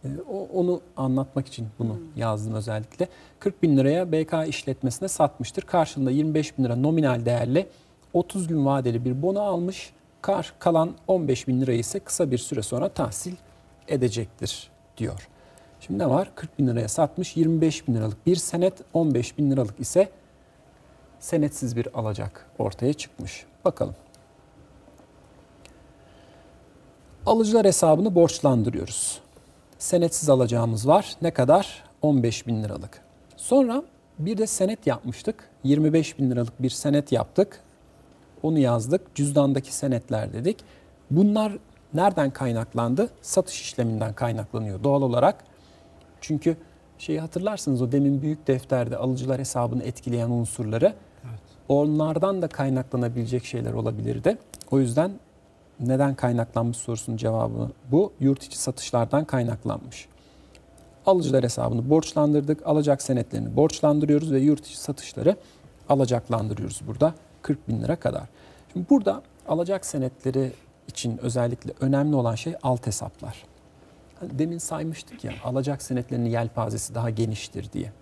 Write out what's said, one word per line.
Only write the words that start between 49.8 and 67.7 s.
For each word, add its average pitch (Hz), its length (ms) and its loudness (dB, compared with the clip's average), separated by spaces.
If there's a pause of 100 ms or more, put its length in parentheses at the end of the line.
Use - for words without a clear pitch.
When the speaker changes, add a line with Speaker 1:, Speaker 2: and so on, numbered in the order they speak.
Speaker 1:
etkileyen 120 480 -4
unsurları. 120 640 0 (300)
Speaker 3:
Evet. 117 160 -14 (280)
Speaker 1:
Onlardan 156 760 2
da 160 60 -2
kaynaklanabilecek 123 960 -2
şeyler 117 280 -6
olabilirdi. 113 680 -2 (320)
O 139 100 4
yüzden 139 320 0 (680)
neden 131 340 2
kaynaklanmış 117 600 -2
sorusunun 117 400 -6
cevabı 113 540 -2 (200)
bu. 190 300 4
Yurt 139 240 2
içi - 140 -14
satışlardan 127 680 -2
kaynaklanmış. 117 840 -6 (1000)
Alıcılar 135 380 4
hesabını 120 460 -2
borçlandırdık. 151 760 2
Alacak 147 360 2
senetlerini 113 540 -2
borçlandırıyoruz 147 760 2
ve 135 80 2
yurt 143 260 4
içi - 140 -16
satışları - 560 -2 (520)
alacaklandırıyoruz 117 1000 0
burada 151 280 2 (280)
kırk - 260 -4
bin 113 140 -2